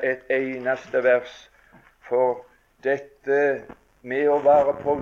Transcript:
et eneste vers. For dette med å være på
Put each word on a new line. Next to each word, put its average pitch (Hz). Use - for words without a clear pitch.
et 131
eneste 131
vers. 123
For 123
dette 139
med 131
å 147
være 143
på 143